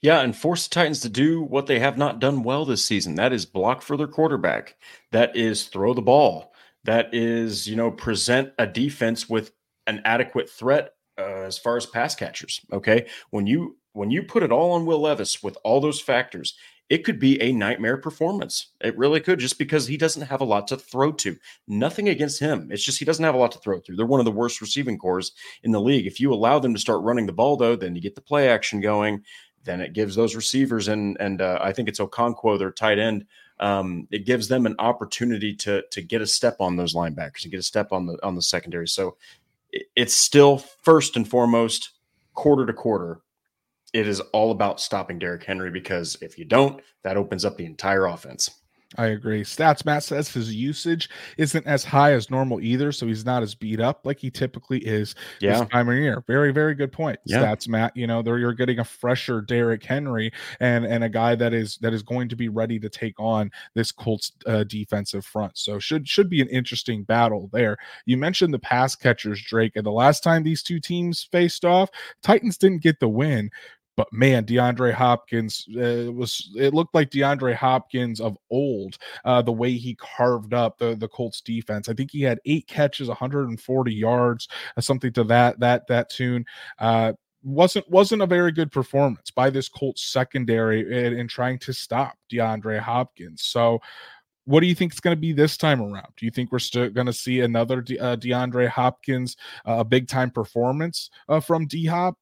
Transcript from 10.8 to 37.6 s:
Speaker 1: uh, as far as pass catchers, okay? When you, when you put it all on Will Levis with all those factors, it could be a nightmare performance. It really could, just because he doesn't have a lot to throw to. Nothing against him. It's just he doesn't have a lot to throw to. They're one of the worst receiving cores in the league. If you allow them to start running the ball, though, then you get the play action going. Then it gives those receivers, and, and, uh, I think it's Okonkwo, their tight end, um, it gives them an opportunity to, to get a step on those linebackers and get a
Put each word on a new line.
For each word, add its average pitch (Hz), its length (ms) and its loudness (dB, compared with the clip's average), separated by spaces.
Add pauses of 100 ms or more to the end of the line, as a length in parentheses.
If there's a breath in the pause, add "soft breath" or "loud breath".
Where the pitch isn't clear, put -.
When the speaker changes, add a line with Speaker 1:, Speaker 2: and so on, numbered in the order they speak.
Speaker 1:
uh, 98 60 -8
as 95 360 -8
far 117 180 -2
as 120 100 -4
pass 123 300 -4
catchers, - 440 -10 (120)
okay? 110 340 2 (240 loud breath)
When 101 160 -2
you, 156 300 -2 (160)
when 104 180 -4
you 165 140 0
put 226 180 0
it 139 80 0
all 160 220 4
on 170 120 0
Will 160 160 0
Levis 143 420 -2
with 101 200 -8
all 117 180 4
those 147 200 -2
factors, 123 540 -2 (340 loud breath)
it - 160 2
could 113 160 -2
be 135 200 4
a 120 120 2
nightmare 113 460 0
performance. 160 680 -6 (120)
It 110 160 -2
really 143 240 4
could, 180 180 0
just 127 200 -4
because 147 280 0
he 143 120 -4
doesn't 160 240 0
have 135 180 -4
a 135 60 0
lot 104 220 0
to 131 80 -4
throw 135 360 0
to. 101 240 -4 (320 loud breath)
Nothing 156 400 0
against 147 320 -2
him. 139 320 -2
It's 104 100 -6
just - 160 -2
he 143 60 -6
doesn't 160 200 0
have 156 100 4
a 127 40 2
lot 120 140 4
to - 60 -18
throw 95 220 -4
to. 92 140 -16
They're 110 120 0
one 131 140 4
of 117 60 4
the 110 60 2
worst 117 280 -2
receiving 113 380 -4
cores 92 340 -2 (300 loud breath)
in 113 80 0
the 107 100 2
league. 117 260 2
If 92 120 -10
you 135 140 2
allow 117 260 4
them 123 160 0
to 101 60 -4
start 101 220 0
running 113 240 0
the 95 60 -6
ball, 123 240 2
though, 117 200 2
then 92 180 -6
you 87 60 -8
get 101 140 -8
the - 80 -20
play 143 260 2
action 107 320 0
going. 104 420 0 (420 loud breath)
Then 90 180 -6
it - 100 -10
gives 101 240 -2
those 110 180 2
receivers, 113 540 0
and, 104 320 0
and, 98 220 -2
uh, 90 180 0
I 95 120 0
think 107 160 -4
it's - 100 -8
Okonkwo, 110 600 0
their 95 120 -2
tight 107 280 2
end, 107 280 -2 (340 soft breath)
um, 95 500 -2
it 101 140 -6
gives 117 240 0
them 127 160 2
an 107 140 -2
opportunity 110 800 -2
to, 101 340 -2
to 101 100 -8
get 107 220 -2
a 104 40 -4
step - 340 0
on 90 160 0
those 85 180 -2
linebackers 80 480 -6
and 82 80 -14
get 95 80 -8
a 90 40 -8